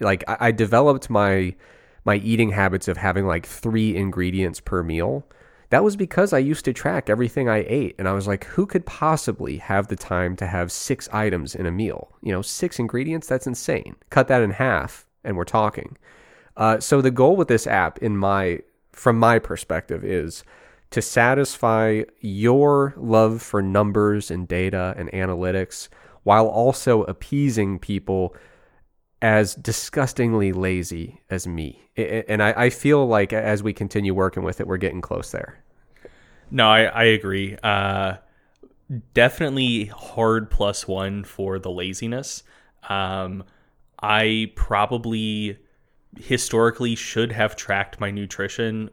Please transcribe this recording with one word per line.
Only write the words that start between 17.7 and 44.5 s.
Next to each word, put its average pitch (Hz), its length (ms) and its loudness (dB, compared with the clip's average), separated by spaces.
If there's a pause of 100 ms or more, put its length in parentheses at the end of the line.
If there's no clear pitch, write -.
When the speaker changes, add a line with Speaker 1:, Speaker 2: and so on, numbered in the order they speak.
Speaker 1:
in 107 180 -2
my, 98 420 0 (320)
from 117 260 2
my 117 220 6
perspective, 85 640 -6
is 85 400 -4 (460)
to 113 120 -2
satisfy 113 1000 2 (160)
your 139 800 4
love 110 440 4
for 104 200 -2
numbers 104 680 2
and 87 160 -6
data 92 520 -2
and 90 140 -10
analytics 92 760 -4 (360)
while 110 240 6
also 120 560 2
appeasing 110 760 -2
people 95 560 -4 (840)
as 107 340 4
disgustingly 113 960 0
lazy 90 800 -4
as 95 180 -6
me. 80 340 -8 (160)
I, 113 40 -2
I, 110 260 -2
and 107 160 2
I, 113 220 2
I 123 40 4
feel 143 380 4
like 104 240 2
as 107 320 0
we 107 80 -2
continue 98 420 -2
working 92 300 0
with 87 160 -6
it, - 80 -6
we're 92 100 -2
getting 90 240 -4
close - 300 -8
there. - 320 -12 (880)
Speaker 2:
No, 117 180 6
I, 110 140 8
I 113 220 2
agree. 98 580 2
Uh, 98 520 0 (1000)
definitely 123 720 2
hard 113 640 -2
plus - 360 0
one 98 360 -6
for 95 340 -6
the 92 140 -8
laziness. 95 720 -8 (460)
Um, 95 560 -6 (580)
I 110 520 2